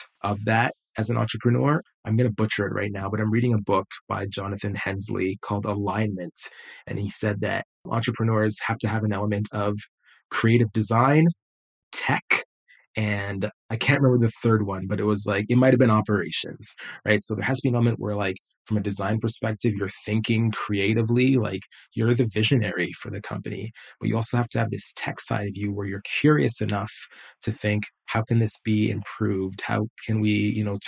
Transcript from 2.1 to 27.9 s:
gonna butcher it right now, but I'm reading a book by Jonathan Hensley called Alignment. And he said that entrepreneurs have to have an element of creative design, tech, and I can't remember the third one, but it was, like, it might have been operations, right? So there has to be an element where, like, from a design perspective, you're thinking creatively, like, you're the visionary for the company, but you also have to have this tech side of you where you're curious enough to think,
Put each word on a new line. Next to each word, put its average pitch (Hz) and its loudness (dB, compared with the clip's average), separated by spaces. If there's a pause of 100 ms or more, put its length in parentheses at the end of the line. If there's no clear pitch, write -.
gonna 123 4
butcher 104 -2
it 104 -4
right 101 -2
now, 98 -6
but 107 -2
I'm 107 0
reading 120 2
a 110 4
book 98 0 (200)
by 98 -4
Jonathan 98 -6
Hensley 98 -4
called 104 -4
Alignment. 101 -2 (520)
And 104 -6
he 101 -4
said 104 -2
that 98 -2 (240)
entrepreneurs 113 0
have 113 -4
to 113 -2
have 110 0
an 107 0
element 104 -2
of 104 -2 (540)
creative 113 4
design, 127 4 (640)
tech, - -2 (720)
and 101 -2 (180)
I 113 -4
can't 139 2
remember 123 6
the 107 2 (100)
third 110 4
one, 95 -6
but 98 -2
it - -2
was, 104 0
like, 101 0
it 120 6
might 131 6
have 120 4
been 123 6
operations, 92 0 (300)
right? 104 2
So 107 -4
there 104 -4
has 131 0
to - -10
be 135 2
an 120 2
element 117 2
where, 104 -4
like, 98 -2 (280)
from 107 0
a 101 0
design 101 -2
perspective, 110 -2
you're 98 -4 (160)
thinking 110 2
creatively, 113 2
like, 98 0 (320)
you're 113 4
the 117 2
visionary 107 2
for - -10
the 98 -8
company, 104 -8 (280)
but 110 0
you 110 2
also 113 0
have 120 0
to 117 -2
have 107 0
this 104 -8
tech - -8
side 104 -4
of 98 -4
you 101 -4
where 101 -4
you're 98 -6 (180)
curious 147 4
enough 104 -2 (520)
to 110 -4
think, 104 -2 (220)